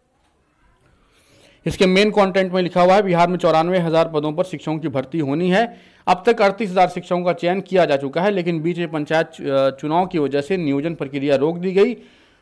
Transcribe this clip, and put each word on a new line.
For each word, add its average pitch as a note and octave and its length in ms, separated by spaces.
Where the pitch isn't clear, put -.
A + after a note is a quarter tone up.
इसके E3+ 200
मेन G3 260
कंटेंट F#3+ 420
में F#3 80
लिखा F3+ 200
हुआ F3+ 120
है, G#3 80
"बिहार F3 260
में F3+ 100
चौरानवे E3+ 420
हजार E3 340
पदों D3+ 200
पर F3 100
शिक्षकों D#3 340
की D#3 100
भर्ती C#3 320
होनी D#3 300
है। A3 280
अब F#3 180
तक A#3 160
अड़तीस A3+ 280
हजार F3+ 180
शिक्षकों F3+ 360
का F3 100
चयन F3 280
किया F#3 240
जा C#3+ 120
चुका C#3 240
है, G#3 100
लेकिन E3+ 300
बीच E3 160
में E3+ 140
पंचायत D#3+ 360
चु-, C#3+ 200
अ, C3+ 220
चुनाव D#3 360
की F3+ 140
वजह C#3 220
से F#3+ 160
नियोजन D3+ 380
प्रक्रिया C#3 400
रोक D#3 220
दी F#3 140
गई। G3+ 220